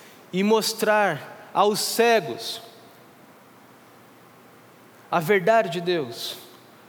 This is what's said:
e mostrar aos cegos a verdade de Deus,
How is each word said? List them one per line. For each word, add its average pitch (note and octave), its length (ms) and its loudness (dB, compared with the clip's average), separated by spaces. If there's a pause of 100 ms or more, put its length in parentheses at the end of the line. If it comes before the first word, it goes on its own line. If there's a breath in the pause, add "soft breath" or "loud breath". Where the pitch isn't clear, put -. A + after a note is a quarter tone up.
(320 loud breath)
e F#3 120 0
mostrar G#3 1080 0
aos G#3 280 2
cegos G#3+ 840 0 (2500)
a E3 80 0
verdade G3 520 2
de E3 100 -6
Deus, E3 580 -6 (500)